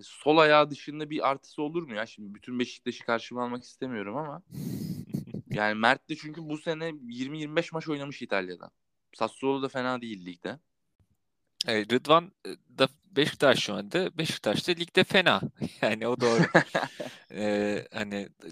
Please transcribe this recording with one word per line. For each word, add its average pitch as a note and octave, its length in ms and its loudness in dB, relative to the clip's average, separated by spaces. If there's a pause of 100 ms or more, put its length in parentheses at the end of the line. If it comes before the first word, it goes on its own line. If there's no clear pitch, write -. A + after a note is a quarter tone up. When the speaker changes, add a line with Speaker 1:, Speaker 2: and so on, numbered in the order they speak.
Speaker 1:
sol - 360 2
ayağı D3+ 320 8
dışında D3 400 -10
bir C3+ 180 0
artısı C#3 340 -4
olur D#3+ 200 -2
mu C3 120 -10
ya? G#2+ 120 -4
Şimdi G#2 280 -16
bütün B2 240 -8
Beşiktaş'ı A#2+ 460 -6
karşıma A#2+ 400 -2
almak B2 200 -6
istemiyorum A2 520 -6
ama D3+ 340 -8
Speaker 2:
<laughs> - 1000 -8
Speaker 1:
yani G#2+ 240 0
Mert A#2 340 2
de D#3 80 -8
çünkü D#3 320 -12
bu D3+ 100 -6
sene D#3+ 340 -6 (100)
yirmi C3 380 -8
yirmi D3+ 160 -4
beş E3+ 160 -2
maç D#3+ 160 -6
oynamış C#3+ 340 -6
İtalya'da. F#2 480 -4 (440)
Sassuolo C3+ 480 -2
da C3+ 60 -4
fena B2+ 320 -4
değil G#2 260 -10
ligde. F2+ 320 -8 (1120)
Speaker 2:
E, G#2+ 160 0
Rıdvan, C3 480 4 (140)
e, F#2+ 40 -8 (280)
da C3 100 4 (160)
Beşiktaş C#3+ 540 4
şu G#2 160 -4
anda. D3+ 440 -4
Beşiktaş D#3+ 500 -2
da F3+ 40 2
ligde F3 320 2
fena. D#3+ 360 4 (200)
<laughs> - 220 -6
Yani A2 260 0
o B2 120 0
doğru. A#2 280 6
Speaker 1:
<laughs> - 40 -8 (840)
Speaker 2:
E, G#2 560 0
hani G#2 360 -6 (240)